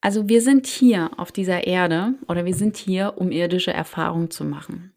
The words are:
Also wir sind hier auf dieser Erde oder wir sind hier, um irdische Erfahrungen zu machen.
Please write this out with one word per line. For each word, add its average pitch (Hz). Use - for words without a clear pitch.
Also 202
wir 233
sind 262
hier 208
auf -
dieser 185
Erde 180
oder 175
wir 185
sind 208
hier, 190
um 180
irdische 175
Erfahrungen 165
zu -
machen. 170